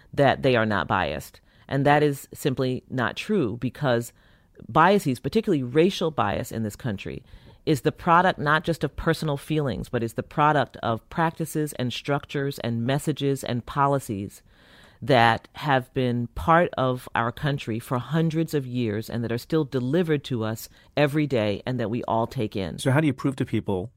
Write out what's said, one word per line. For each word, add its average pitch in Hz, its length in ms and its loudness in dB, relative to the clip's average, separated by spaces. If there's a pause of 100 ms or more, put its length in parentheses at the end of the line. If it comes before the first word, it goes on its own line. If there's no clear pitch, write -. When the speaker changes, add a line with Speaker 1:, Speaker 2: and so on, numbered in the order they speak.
(140)
Speaker 1:
that 135 300 4
they 131 120 4
are 110 120 4
not 101 200 0
biased. 78 520 -2 (280)
And 135 180 0
that 147 180 6
is 143 300 -2
simply 127 560 -2
not 120 260 -2
true, 131 420 -2
because 120 540 -2 (560)
biases, 156 520 4
particularly 160 440 0
racial 160 480 2
bias 107 400 -2
in 113 120 -4
this 104 120 -4
country, 95 480 -8 (420)
is 151 160 2
the - 100 2
product 175 480 4
not 151 240 2
just 165 200 -2
of 147 120 -6
personal 151 420 -2
feelings, 139 520 -2
but 117 140 -2
is 113 100 -4
the 120 100 -4 (140)
product 147 460 2
of 113 260 -2
practices 160 640 -2
and 123 180 -4
structures 139 680 -4
and 117 260 -2
messages 139 580 0
and 120 220 -4
policies 139 760 -2 (580)
that 117 520 4
have 135 400 0
been 120 420 -2
part 170 420 4
of 127 380 -2
our 117 160 0
country 139 480 -4
for 123 200 -4
hundreds 160 540 0
of 143 120 0
years 117 440 -2
and 120 140 -4
that 110 80 -4
are 120 60 0
still 156 280 0
delivered 143 580 0
to 113 200 -4
us 110 260 -6 (260)
every 147 320 2
day 107 380 0
and 127 140 -2
that 110 100 -2
we 120 160 -4
all 113 200 0
take 117 300 -4
in. 92 240 -4
Speaker 2:
So 135 120 0
how 139 100 4
do 160 60 2
you 131 60 2
prove 139 240 -4
to 127 80 -2
people 104 520 -4